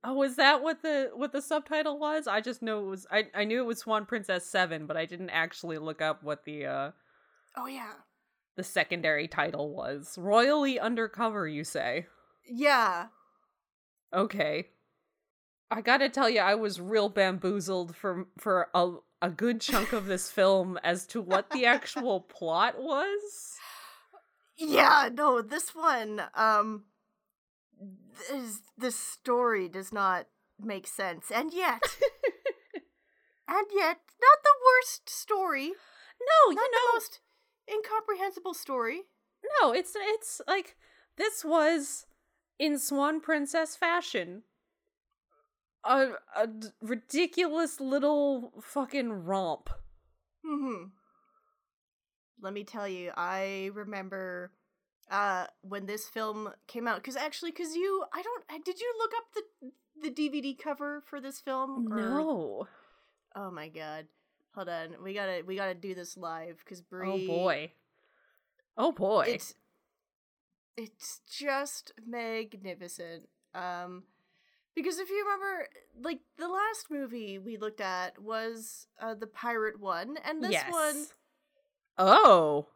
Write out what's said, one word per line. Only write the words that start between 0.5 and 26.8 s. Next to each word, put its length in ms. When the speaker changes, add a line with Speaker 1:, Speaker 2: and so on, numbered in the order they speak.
Speaker 1:
what 180
the, 320
what 160
the 100
subtitle 600
was? 260
I 140
just 200
know 200
it 80
was, 240
I, 200
I 120
knew 160
it 60
was 120
Swan 260
Princess 400
Seven, 420
but 100
I 100
didn't 240
actually 480
look 240
up 220
what 200
the, 220
uh, 240
Speaker 2:
Oh, 100
yeah. 260
Speaker 1:
the 80
secondary 640
title 440
was. 480
Royally 600
Undercover, 680
you 160
say? 440
Speaker 2:
Yeah. 600
Speaker 1:
Okay. 580
I 120
gotta 260
tell 200
you, 120
I 160
was 240
real 280
bamboozled 840
for, 320
for 360
a, 200
a 80
good 320
chunk 320
of 120
this 240
<laughs> 0
film 540
as 220
to 160
what 280
the 140
actual 560
plot 580
was. 800
Speaker 2:
Yeah, 540
no, 280
this 340
one, 460
um, 500